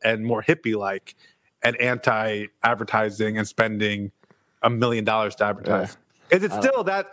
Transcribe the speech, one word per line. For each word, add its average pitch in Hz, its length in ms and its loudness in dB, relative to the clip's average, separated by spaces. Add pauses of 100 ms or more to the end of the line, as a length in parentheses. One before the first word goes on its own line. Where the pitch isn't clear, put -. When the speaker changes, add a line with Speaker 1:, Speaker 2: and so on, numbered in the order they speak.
Speaker 1:
and 113 220 2
more 113 160 0
hippie-like 104 720 -2 (500)
and 117 140 2
anti-advertising 110 1600 0
and 107 100 -2
spending 104 640 0 (500)
a 117 80 4
million 120 360 0
dollars 110 300 0
to 104 100 2
advertise. 98 520 -2 (340)
Speaker 2:
Yeah. 180 60 6
Speaker 1:
Is 190 60 2
it 196 80 -2
Speaker 2:
I 190 40 -6
don't 208 80 -2
Speaker 1:
still 262 220 2
that? 190 280 -2